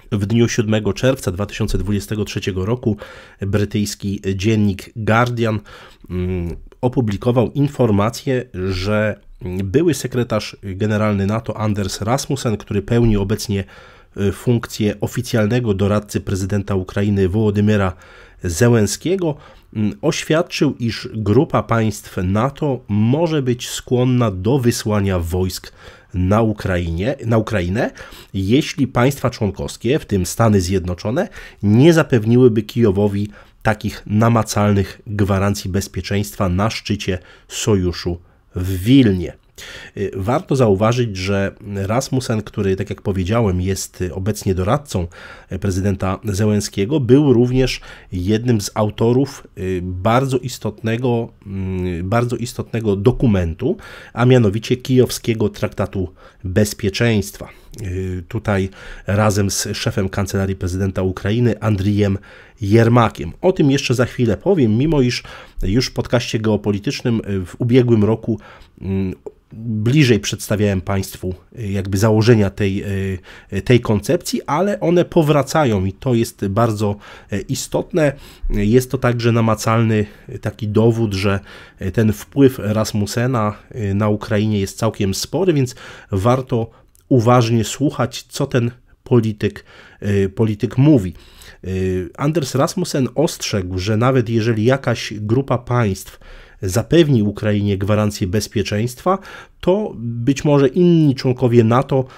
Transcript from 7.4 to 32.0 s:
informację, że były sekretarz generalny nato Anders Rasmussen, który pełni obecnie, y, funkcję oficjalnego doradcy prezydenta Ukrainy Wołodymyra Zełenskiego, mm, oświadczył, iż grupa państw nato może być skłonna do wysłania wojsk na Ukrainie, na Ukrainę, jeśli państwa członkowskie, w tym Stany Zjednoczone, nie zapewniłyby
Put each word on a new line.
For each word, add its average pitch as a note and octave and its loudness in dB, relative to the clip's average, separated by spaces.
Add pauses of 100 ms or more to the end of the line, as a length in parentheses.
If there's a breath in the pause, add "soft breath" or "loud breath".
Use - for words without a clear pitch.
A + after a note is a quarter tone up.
informację, B2 0 (100)
że G2 -2 (440)
były C#3 2
sekretarz A#2 -4
generalny G#2 0
nato A2 -4
Anders G#2 -4
Rasmussen, B2 -2
który G2+ -4
pełni A#2 2
obecnie, G2 -2 (560 loud breath)
y, G2 0
funkcję A2+ -2
oficjalnego A#2 0
doradcy G2+ -2
prezydenta G2 -4
Ukrainy G2 0
Wołodymyra G#2 2 (520 loud breath)
Zełenskiego, A#2+ 0 (420 loud breath)
mm, G#2 0
oświadczył, D#3 0
iż A#2 -6
grupa A2 2
państw - -2
nato B2 0
może C#3 2
być B2 -4
skłonna B2 0
do G2 0
wysłania G#2 0
wojsk F2+ -4 (420 loud breath)
na G2 2
Ukrainie, F#2 -2 (100)
na A2+ 2
Ukrainę, A2 -2 (440 loud breath)
jeśli A#2+ 0
państwa B2 0
członkowskie, A2+ -2
w - -12
tym F#2 0
Stany A2 4
Zjednoczone, F#2 -2 (340 loud breath)
nie A#2+ 8
zapewniłyby A#2+ 4